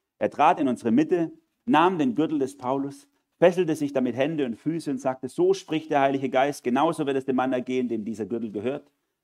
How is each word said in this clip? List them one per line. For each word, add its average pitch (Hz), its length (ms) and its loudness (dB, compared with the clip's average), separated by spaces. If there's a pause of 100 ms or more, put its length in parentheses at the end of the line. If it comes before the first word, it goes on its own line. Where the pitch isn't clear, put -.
(180)
Er 104 120 0
trat 165 300 2
in 139 80 0
unsere 113 240 -2
Mitte, 160 400 2 (340)
nahm 165 320 4
den 127 180 0
Gürtel 156 240 0
des 127 180 -4
Paulus, 139 500 -6 (300)
fesselte 170 380 4
sich 143 180 -4
damit 123 240 0
Hände 143 280 0
und 113 120 -6
Füße 151 340 -4
und 131 60 -4
sagte, 131 320 -4
‚So 185 240 2
spricht 160 360 -4
der 143 120 2
Heilige 139 280 2
Geist, 135 360 0
genauso 143 400 0
wird 135 100 0
es 135 80 0
dem 131 140 -2
Mann 131 160 0
ergehen, 127 340 -2
dem 110 160 -4
dieser 107 220 -6
Gürtel 113 260 -6
gehört. 123 400 -6 (320)